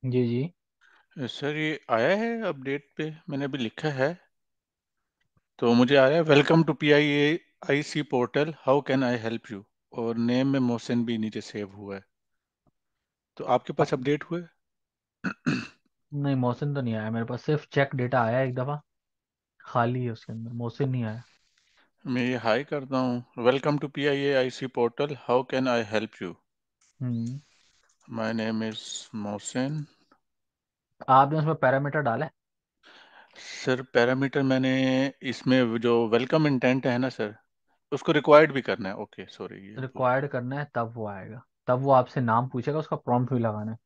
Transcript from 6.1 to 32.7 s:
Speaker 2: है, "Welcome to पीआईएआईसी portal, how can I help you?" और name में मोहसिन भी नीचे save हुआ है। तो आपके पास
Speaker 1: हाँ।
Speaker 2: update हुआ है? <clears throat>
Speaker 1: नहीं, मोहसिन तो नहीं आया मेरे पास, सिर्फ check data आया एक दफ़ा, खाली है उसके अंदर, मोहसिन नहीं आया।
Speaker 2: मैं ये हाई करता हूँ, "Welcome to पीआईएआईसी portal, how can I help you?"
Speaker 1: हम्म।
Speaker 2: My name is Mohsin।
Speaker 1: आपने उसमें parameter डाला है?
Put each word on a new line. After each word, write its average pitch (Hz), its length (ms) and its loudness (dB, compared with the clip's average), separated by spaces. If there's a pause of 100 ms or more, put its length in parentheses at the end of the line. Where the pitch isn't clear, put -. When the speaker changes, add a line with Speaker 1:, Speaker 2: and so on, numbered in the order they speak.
Speaker 2:
है, 170 80 2
"Welcome 156 420 6
to 151 100 0
पीआईएआईसी 147 1300 0
portal, 139 440 -2
how 143 440 0
can 135 100 2
I 123 260 -2
help 113 260 -6
you?" 101 120 -10 (300)
और 113 240 -4
name 123 300 2
में 139 120 2
मोहसिन 120 460 0
भी 117 120 -4
नीचे 110 240 -6
save 104 280 -10
हुआ 98 260 -14
है। 98 100 -14 (1300)
तो - 60 -10
आपके 127 300 0
पास 151 200 0
Speaker 1:
हाँ। 143 60 -2
Speaker 2:
update 143 240 -2
हुआ 170 160 -6
है? 170 100 -14 (760)
<clears throat> - 580 -6 (320)
Speaker 1:
नहीं, 143 220 -2
मोहसिन 127 400 -2
तो 139 60 -4
नहीं 117 140 -4
आया 110 160 -6
मेरे 117 140 -4
पास, 120 160 -8
सिर्फ 151 260 -4
check 139 280 0
data 127 260 0
आया 117 180 0
एक 131 160 -2
दफ़ा, 143 260 -6 (800)
खाली 123 420 -2
है 120 80 -4
उसके 113 220 -12
अंदर, 113 180 -10
मोहसिन 120 380 -4
नहीं 127 140 -2
आया। 113 200 -8 (840)
Speaker 2:
मैं 127 140 -2
ये 127 140 -2
हाई 117 280 2
करता 135 340 -6
हूँ, 123 280 -2 (140)
"Welcome 139 440 2
to 147 60 -6
पीआईएआईसी 139 760 0
portal, 127 420 -2
how 131 460 0
can 131 140 0
I 120 260 0
help 110 280 -2
you?" 87 140 -8 (640)
Speaker 1:
हम्म। 123 400 -6 (720)
Speaker 2:
My 113 200 -4
name 110 400 -4
is 110 60 -12 (360)
Mohsin। 127 720 -6 (1200)
Speaker 1:
आपने 139 280 6
उसमें 156 180 0
parameter 135 440 0
डाला 131 260 -2
है? 160 60 -12 (1040)